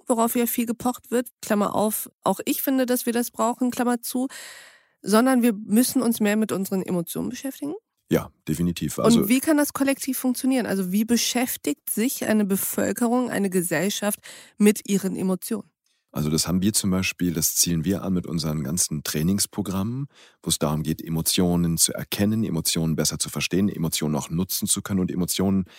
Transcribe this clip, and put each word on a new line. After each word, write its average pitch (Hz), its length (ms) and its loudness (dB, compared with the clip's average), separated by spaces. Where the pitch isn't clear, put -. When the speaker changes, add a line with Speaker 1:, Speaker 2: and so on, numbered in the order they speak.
Speaker 1:
worauf 233 300 2
ja 240 100 2
viel 233 200 0
gepocht 240 460 -4
wird, 240 160 0
Klammer 208 320 0
auf, - 360 0
auch 190 220 2
ich 294 160 0
finde, 262 240 2
dass 247 200 0
wir 240 80 0
das 233 180 -2
brauchen, 240 400 0
Klammer 240 300 0
zu, 254 260 -4
sondern 240 400 4
wir 233 120 4
müssen 220 480 2
uns 233 180 2
mehr 208 160 4
mit 220 160 0
unseren 190 320 -2
Emotionen 175 460 -4
beschäftigen? 277 440 -8
Speaker 2:
Ja, - 200 0
definitiv. 85 520 -2
Also 226 220 6
Speaker 1:
Und 196 80 0
wie 254 100 4
kann 311 180 2
das 294 160 0
kollektiv 269 440 -2
funktionieren? 254 500 0
Also 190 240 -2
wie 208 140 2
beschäftigt - 840 -2
sich - 360 -2
eine 214 200 4
Bevölkerung, 202 840 0
eine 196 180 0
Gesellschaft 185 680 -2
mit 208 300 4
ihren 190 280 0
Emotionen? 190 540 -4
Speaker 2:
Also 76 140 0
das 78 180 0
haben 90 140 2
wir 104 100 2
zum 101 200 0
Beispiel, 92 420 0
das 82 220 -2
zielen 85 280 2
wir 92 200 0
an 95 100 -2
mit 90 120 -2
unseren 78 380 -4
ganzen 78 400 -2
Trainingsprogrammen, 98 1040 -2
wo - 80 -6
es - 100 -2
darum - 220 0
geht, 78 220 -2
Emotionen 85 760 0
zu - 160 2
erkennen, 107 520 -2
Emotionen 80 500 0
besser 76 240 -2
zu - 100 -6
verstehen, 87 380 0
Emotionen 78 480 -2
auch 67 140 -4
nutzen 90 360 -4
zu 101 160 0
können 98 200 -2
und 92 100 0
Emotionen, 95 540 0